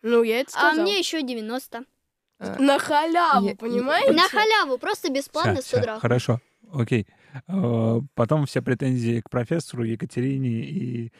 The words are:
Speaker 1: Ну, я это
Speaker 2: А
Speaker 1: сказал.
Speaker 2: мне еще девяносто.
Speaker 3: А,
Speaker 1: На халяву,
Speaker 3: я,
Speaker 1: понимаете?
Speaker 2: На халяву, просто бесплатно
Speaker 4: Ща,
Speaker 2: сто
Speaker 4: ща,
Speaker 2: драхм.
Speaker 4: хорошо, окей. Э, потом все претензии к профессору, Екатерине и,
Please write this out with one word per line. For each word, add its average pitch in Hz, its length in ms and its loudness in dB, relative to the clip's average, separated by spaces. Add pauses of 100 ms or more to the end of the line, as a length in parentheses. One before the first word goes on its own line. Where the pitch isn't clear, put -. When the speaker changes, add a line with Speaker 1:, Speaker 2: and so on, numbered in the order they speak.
Speaker 1:
Ну, 233 200 4
я 226 180 0
это 277 140 -6
Speaker 2:
А - 40 -4
Speaker 1:
сказал. 311 260 4
Speaker 2:
мне 403 140 2
еще 330 220 -2
девяносто. 240 600 -8 (540)
Speaker 3:
А, - 220 -10
Speaker 1:
На 277 200 4
халяву, 311 680 2
Speaker 3:
я, - 80 -2
Speaker 1:
понимаете? 262 560 0
Speaker 2:
На 339 160 6
халяву, 403 500 2
просто 359 320 -4
бесплатно 277 460 -2
Speaker 4:
Ща, 269 60 -4
Speaker 2:
сто - 160 -4
Speaker 4:
ща, - 60 2
Speaker 2:
драхм. - 180 -6
Speaker 4:
хорошо, 120 380 0 (340)
окей. 117 340 0 (400)
Э, 117 540 0 (120)
потом 143 320 2
все 131 160 -2
претензии 120 600 0
к - 80 -16
профессору, 127 560 -4
Екатерине 127 640 -2
и, 123 560 -4 (140)